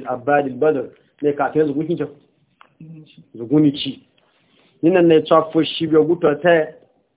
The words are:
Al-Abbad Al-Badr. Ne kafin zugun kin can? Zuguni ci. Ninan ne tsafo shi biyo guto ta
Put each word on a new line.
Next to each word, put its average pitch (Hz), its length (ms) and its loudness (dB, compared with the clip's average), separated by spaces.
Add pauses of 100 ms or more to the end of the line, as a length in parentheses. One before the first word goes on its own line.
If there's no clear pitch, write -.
Al-Abbad 139 380 -2
Al-Badr. 127 400 -2 (360)
Ne 143 120 0
kafin 151 340 -2
zugun 147 200 -4
kin 170 100 -4
can? - 100 -8 (1300)
Zuguni 139 400 2
ci. - 320 -12 (760)
Ninan 175 260 4
ne 160 140 6
tsafo 160 420 2
shi 165 240 -6
biyo 156 180 2
guto 170 300 0
ta 165 320 2 (500)